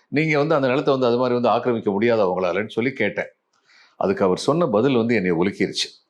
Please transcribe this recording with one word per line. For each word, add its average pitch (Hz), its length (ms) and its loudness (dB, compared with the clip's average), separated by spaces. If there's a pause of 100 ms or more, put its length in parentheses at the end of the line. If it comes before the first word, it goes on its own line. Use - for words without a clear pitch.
நீங்க 151 300 0
வந்து 156 160 0
அந்த 135 140 2
நிலத்தை 143 280 0
வந்து 127 120 2
அது 120 80 2
மாதிரி 123 240 0
வந்து 120 80 2
ஆக்கிரமிக்க 107 520 0
முடியாதா 110 320 2
உங்களாலன்னு?" 92 360 -2
சொல்லி 120 240 -4
கேட்டேன். 98 360 -4 (680)
அதுக்கு 98 280 0
அவர் 92 140 2
சொன்ன 165 280 0
பதில் 120 300 2
வந்து 117 180 0
என்னை 92 160 0
உலுக்கிருச்சு. 90 800 -4